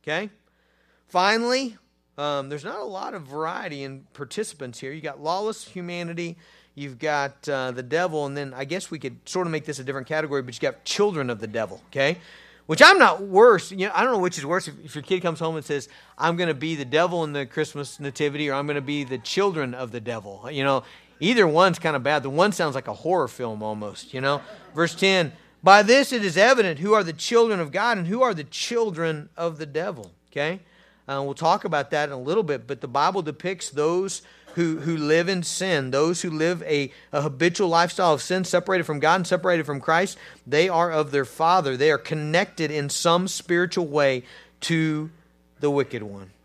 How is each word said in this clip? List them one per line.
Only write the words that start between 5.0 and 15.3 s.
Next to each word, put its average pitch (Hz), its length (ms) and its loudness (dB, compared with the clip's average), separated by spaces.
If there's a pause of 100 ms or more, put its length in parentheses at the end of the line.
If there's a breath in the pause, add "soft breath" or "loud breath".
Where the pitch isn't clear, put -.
got 143 200 -12
lawless 190 460 -4
humanity, 175 720 -8 (360 soft breath)
you've 139 240 -14
got, 143 500 -4
uh, 131 240 -2
the 123 120 -8
devil, 156 420 -2
and 139 100 -8
then 143 200 -8
I 131 80 -8
guess 170 260 -8
we 160 80 -10
could 131 200 -10 (100)
sort 180 180 -2
of 165 60 -4
make 151 140 -4
this 143 120 -8
a 135 60 -12
different 135 240 -6
category, 156 340 -2
but 123 140 -12
you - 60 -8
got 139 240 -4
children 170 440 0
of 113 120 -4
the 113 60 -6
devil, 104 400 -6
okay? 139 300 0 (480 loud breath)
Which 160 160 2
I'm 370 160 10
not 196 240 6
worse. 196 500 6
You 190 160 -4
know, 214 60 -4
I 180 100 2
don't 254 100 2
know 214 60 0
which 180 180 -2
is 147 80 -8
worse. 160 220 -2
If, 147 160 -16
if - 120 -18
your 151 80 -10
kid 185 180 -2
comes 170 180 -4